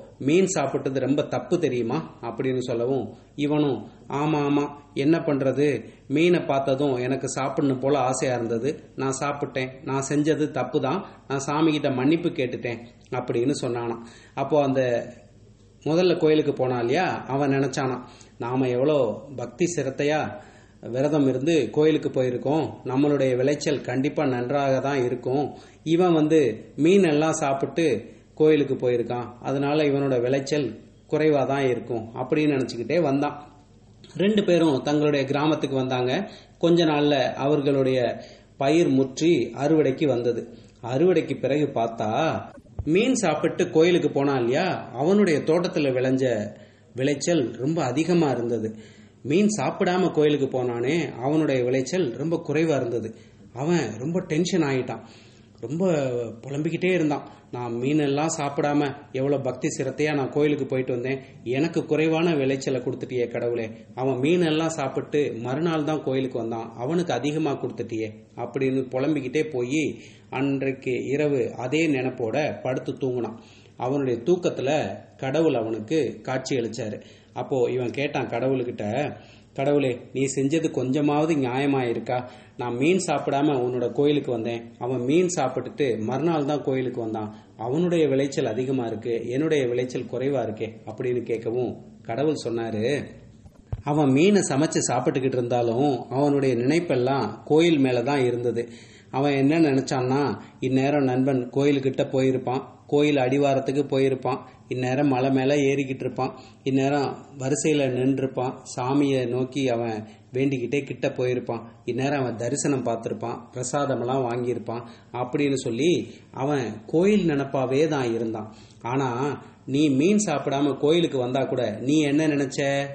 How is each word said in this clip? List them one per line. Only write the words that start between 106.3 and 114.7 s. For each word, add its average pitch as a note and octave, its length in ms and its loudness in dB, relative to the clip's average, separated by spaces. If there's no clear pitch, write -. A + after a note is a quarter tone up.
இந்நேரம் C3+ 640 0
வரிசையில C#3+ 500 0
நின்றுப்பான், B2+ 640 0
சாமியை C3+ 520 0
நோக்கி B2+ 420 -2
அவன் A#2 380 -2
வேண்டிக்கிட்டே C3+ 500 -2
கிட்ட C#3 240 -6
போயிருப்பான், B2+ 560 -2
இந்நேரம் C3 340 -2
அவன் A#2+ 160 -2
தரிசனம் B2+ 500 -2
பார்த்திருப்பான், A#2 540 -4
பிரசாதமெல்லாம் B2+ 720 -2
வாங்கியிருப்பான் A#2 560 -4